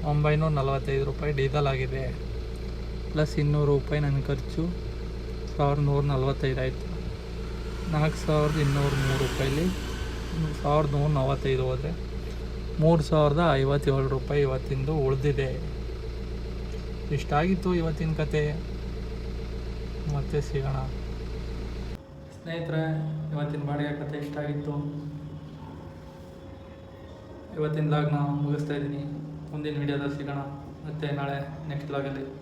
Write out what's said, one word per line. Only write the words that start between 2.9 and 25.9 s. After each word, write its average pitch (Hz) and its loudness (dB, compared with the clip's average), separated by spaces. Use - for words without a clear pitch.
ಪ್ಲಸ್ 151 2
ಇನ್ನೂರು 147 4
ರೂಪಾಯಿ 147 2
ನನ್ನ 139 2
ಖರ್ಚು, 143 0
ಸಾವಿರದ 143 4
ನೂರ 143 4
ನಲವತ್ತೈದು 131 2
ಆಯಿತು. - -2
ನಾಲ್ಕು 151 4
ಸಾವಿರದ 151 4
ಇನ್ನೂರ 139 4
ಮೂರು 135 4
ರೂಪಾಯಲ್ಲಿ 135 2
ಸಾವಿರದ 147 4
ನೂರ 143 4
ನಲವತ್ತೈದು 131 2
ಹೋದರೆ 131 0
ಮೂರು 160 8
ಸಾವಿರದ 151 6
ಐವತ್ತೇಳು 135 4
ರೂಪಾಯಿ 143 2
ಇವತ್ತಿಂದು 135 0
ಉಳಿದಿದೆ. 135 2
ಇಷ್ಟಾಗಿತ್ತು 175 2
ಇವತ್ತಿನ 160 0
ಕತೆ. 151 2
ಮತ್ತೆ 143 2
ಸಿಗೋಣ 135 0
ಸ್ನೇಹಿತರೆ. 160 -2
ಇವತ್ತಿನ 147 -2
ಬಾಡಿಗೆ 147 0
ಕತೆ 147 -6
ಇಷ್ಟ 143 -6
ಆಗಿತ್ತು. 147 -4